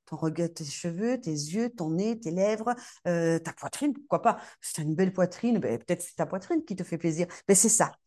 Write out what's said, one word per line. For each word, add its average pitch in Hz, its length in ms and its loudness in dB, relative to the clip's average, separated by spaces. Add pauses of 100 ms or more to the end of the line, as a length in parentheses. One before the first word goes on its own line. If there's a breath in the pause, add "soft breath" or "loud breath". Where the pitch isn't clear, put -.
Ton 165 100 -10
regard, 165 380 0
tes 165 100 -10
cheveux, 180 560 -4
tes 165 120 -4
yeux, 156 380 -2
ton 196 200 -6
nez, 208 300 0
tes 226 100 -6
lèvres, 214 460 2 (320 loud breath)
euh, 165 320 2
ta 160 140 -6
poitrine, - 400 -2
pourquoi - 280 -2
pas ? - 180 2 (220 loud breath)
Si - 120 -8
t'as 160 100 -4
une 151 100 0
belle 180 180 2
poitrine, 190 460 0
ben, 117 220 0
peut-être - 240 -4
c'est - 120 -14
ta 160 120 -2
poitrine 311 360 -2
qui 208 120 -6
te 185 80 -6
fait 165 160 -4
plaisir. 165 260 0 (220 loud breath)
Ben, 165 80 8
c'est - 120 6
ça. 156 260 4 (140)